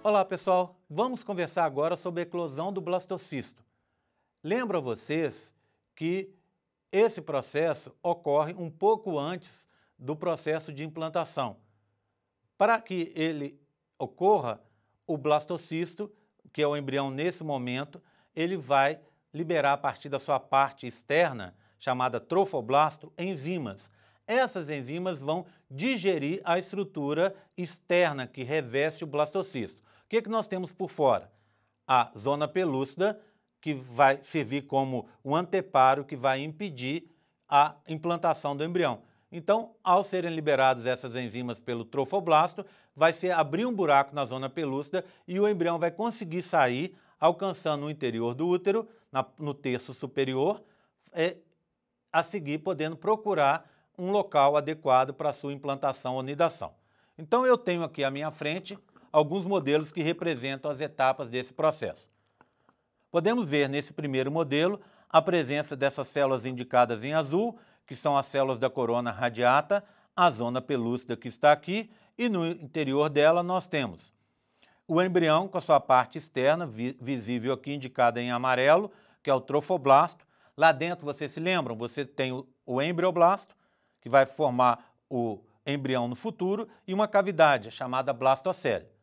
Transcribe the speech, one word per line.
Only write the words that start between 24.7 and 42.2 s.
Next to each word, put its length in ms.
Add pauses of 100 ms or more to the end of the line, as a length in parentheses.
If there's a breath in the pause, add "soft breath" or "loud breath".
vão 260 (240 soft breath)
digerir 720
a 140
estrutura 800 (220 loud breath)
externa 680
que 180
reveste 600
o 40
blastocisto. 760 (240 soft breath)
O 20
que 140
que 80
nós 180
temos 240
por 180
fora? 420 (560)
A 300
zona 300
pelúcida, 720 (400 soft breath)
que 140
vai 500
servir 400
como 440 (160 loud breath)
um 120
anteparo 720
que 100
vai 240
impedir 680 (400 soft breath)
a 260 (120)
implantação 680
do 80
embrião. 380 (300 soft breath)
Então, 520
ao 200
serem 300
liberadas 520
essas 300
enzimas 440
pelo 240
trofoblasto, 840 (300 soft breath)